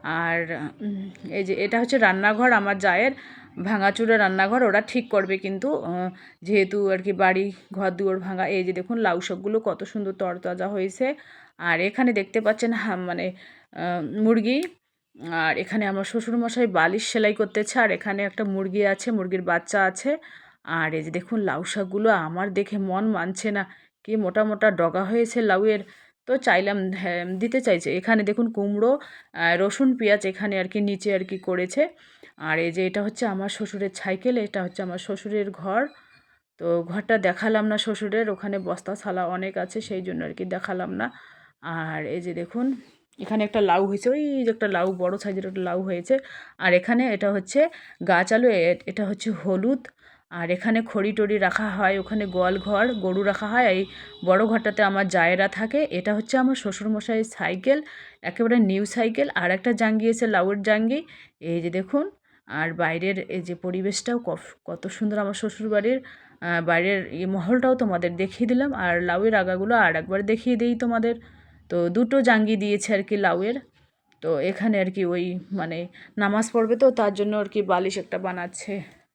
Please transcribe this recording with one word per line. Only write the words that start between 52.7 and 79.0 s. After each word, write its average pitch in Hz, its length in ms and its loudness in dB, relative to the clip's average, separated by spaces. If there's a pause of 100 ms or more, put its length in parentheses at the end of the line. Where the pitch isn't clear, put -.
গরু 190 300 -2
রাখা 202 240 -2
হয়। 240 240 4
এই 185 100 2 (440)
বড় 185 200 6
ঘরটাতে 220 380 0
আমার 196 240 2
জায়েরা 180 400 4
থাকে। 220 320 -2 (120)
এটা 180 220 -2
হচ্ছে 220 240 -2
আমার 254 180 2
শ্বশুরমশাইয়ের 220 800 -2
সাইকেল, 190 440 0 (420)
একেবারে 226 380 0
নিউ 196 260 4
সাইকেল। 233 500 0
আর 175 160 0
একটা 190 220 0
জাঙ্গি 220 360 2
আছে, 226 180 0
লাউয়ের 202 340 2
জাঙ্গি, 220 380 2 (420)
এই 170 200 -2
যে 170 80 -2
দেখুন। 190 360 -2 (420)
আর 151 260 -4
বাইরের 170 440 -2 (120)
এই 185 120 -4
যে 175 140 -8
পরিবেশটাও 190 640 -4
কফ-, 175 340 -8 (120)
কত 170 220 -10
সুন্দর 208 320 -4
আমার 196 220 -4
শ্বশুরবাড়ির। 214 580 0
আহ, - 600 -6
বাইরের 175 460 2
এই 180 180 -6
মহলটাও 214 500 2
তোমাদের 180 400 0
দেখিয়ে 190 320 -2
দিলাম, 254 260 2
আর 180 280 0
লাউয়ের 185 340 2
আগাগুলো 190 400 2
আর 196 200 6
একবার 180 300 -2
দেখিয়ে 226 300 0
দিই 240 200 0
তোমাদের। 233 400 0 (540)
তো 175 80 -2 (120)
দুটো 233 320 2
জাঙ্গি 220 340 4
দিয়েছে 202 380 -2
আর 196 100 0
কি 214 140 -2
লাউয়ের। 196 400 0 (640)
তো 160 80 -4 (100)
এখানে 196 400 0
আর 185 120 0
কি 190 140 -2
ওই 175 180 0 (280)
মানে 165 260 -6 (400)
নামাজ 208 340 2
পড়বে, 226 240 2
তো 262 160 6
তার 214 220 2
জন্য 202 220 -2
আর 208 140 -2
কি 214 120 -2
বালিশ 190 360 0
একটা 185 200 -6
বানাচ্ছে। 180 560 -8 (420)